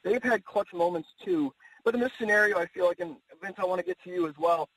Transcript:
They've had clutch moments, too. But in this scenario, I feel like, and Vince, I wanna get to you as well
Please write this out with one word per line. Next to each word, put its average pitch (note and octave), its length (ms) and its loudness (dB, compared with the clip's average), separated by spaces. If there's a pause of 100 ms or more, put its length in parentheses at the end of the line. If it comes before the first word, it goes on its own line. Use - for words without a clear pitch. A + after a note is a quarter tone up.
They've B3 200 0
had A#3 220 0
clutch - 260 -4
moments, F3 380 -2 (120)
too. D#3 320 -2 (300)
But A3+ 100 2
in A#3+ 60 -2
this B3+ 180 0
scenario, G#3 400 4
I F3 100 -2
feel F3+ 180 -2
like, F3 160 0
and D#3+ 160 -8 (240)
Vince, F#3+ 180 -12
I F#3 60 0
wanna F3+ 180 -2
get F3+ 200 -6
to F3+ 60 -16
you F3 200 -2
as C#3+ 80 -14
well E3 400 0